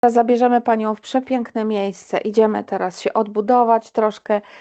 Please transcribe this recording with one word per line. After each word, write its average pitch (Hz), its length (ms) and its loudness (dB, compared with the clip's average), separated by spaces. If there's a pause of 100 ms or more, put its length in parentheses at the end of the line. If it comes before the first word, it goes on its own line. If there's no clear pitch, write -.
Teraz 240 100 4
zabierzemy 240 480 2
panią 220 340 -2
w - 60 -20
przepiękne 240 640 -4
miejsce. 196 520 -4
Idziemy 214 460 0
teraz 185 380 -6
się - 120 -4
odbudować 226 760 0
troszkę 214 500 -2 (200)